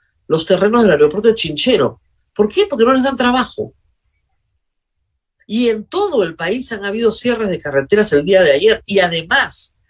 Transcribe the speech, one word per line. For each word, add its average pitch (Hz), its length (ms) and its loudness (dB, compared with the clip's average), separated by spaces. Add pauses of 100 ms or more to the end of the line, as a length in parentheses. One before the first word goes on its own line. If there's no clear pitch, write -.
(280)
los 160 180 -2
terrenos 202 360 2
del 202 100 4
aeropuerto 156 380 2
de 220 60 2
Chinchero. 170 680 -2 (340)
¿Por 214 160 0
qué? 403 140 2
Porque 247 180 0
no 247 80 2
les 262 120 2
dan 269 120 -2
trabajo. - 580 -4 (1700)
Y 233 220 0
en 214 160 -4
todo 349 380 0
el 165 120 -6
país 214 380 -6
han 202 120 -10
habido 214 260 0
cierres 226 380 -2
de 170 100 -4
carreteras 143 520 0
el 151 140 2
día 190 180 4
de 151 80 4
ayer. 190 340 2
Y 196 140 0
además, 175 760 -2 (120)